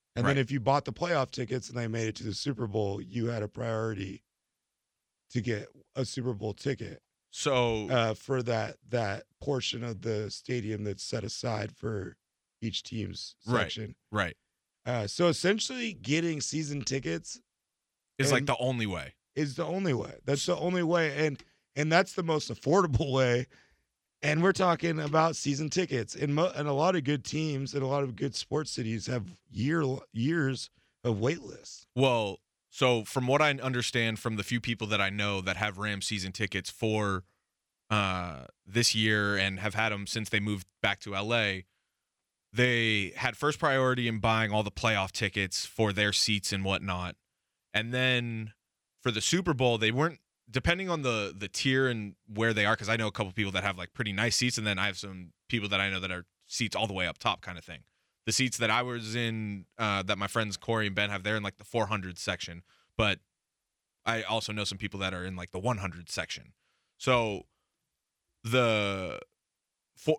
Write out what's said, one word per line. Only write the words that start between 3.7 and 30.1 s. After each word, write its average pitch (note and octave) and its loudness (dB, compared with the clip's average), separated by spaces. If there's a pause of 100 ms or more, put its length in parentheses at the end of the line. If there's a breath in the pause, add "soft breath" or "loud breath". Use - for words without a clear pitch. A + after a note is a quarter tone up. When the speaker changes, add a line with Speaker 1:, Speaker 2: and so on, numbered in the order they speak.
Speaker 1:
to A#2+ -2
get G#2 -2 (260)
a C3 -2
Super B2 -4
Bowl G#2+ -4
ticket. - -6 (280)
Speaker 2:
So A#2+ 2
Speaker 1:
Uh, A2+ 4
for C3 -2
that, A2 -2 (120)
that G#2+ -2 (160)
portion B2 -2
of G#2+ -6
the G#2+ -2
stadium A2 -4
that's G2+ -6
set A#2 -4
aside G#2+ -4
for G#2+ -6 (440)
each - -4
team's F#2 -8 (100)
Speaker 2:
Right, A#2 4 (100)
Speaker 1:
section. A2 -10 (160)
Speaker 2:
right. F#2+ 0 (480)
Speaker 1:
Uh, A#2+ -2
so F3 2
essentially A3 0
getting D#3 0
season D3 -4
tickets D#3+ -4 (800)
Speaker 2:
Is, B2 2
like, B2 4
Speaker 1:
and C#3+ 0
Speaker 2:
the B2+ 0
only B2 0
way. D#2 -6 (220)
Speaker 1:
Is C#3+ -2
the E3 -4
only F3 0
way. - -4
That's C#3 0
the F3+ 2
only F3+ 2
way. D#3 4
And, C3 -2 (360 soft breath)
and D3+ 2
that's F#3+ 4
the F#3 -2
most D#3 0
affordable D3 4
way. B2+ 4 (760 soft breath)
And D3+ 4
we're F#3+ 8
talking E3+ 2
about D#3 4
season D3+ -2
tickets. C3+ 0
And C#3+ 0
mo-, E3+ 4
and D3 -2
a C#3+ 2
lot E3+ 4
of D3 0
good C#3+ 0
teams D3 -2
and C#3 -2
a C3+ 0
lot C#3+ 0
of B2+ -4
good C#3 -2
sports - -4
cities A2 -4
have A#2+ -2 (260)
year, D3 0 (300)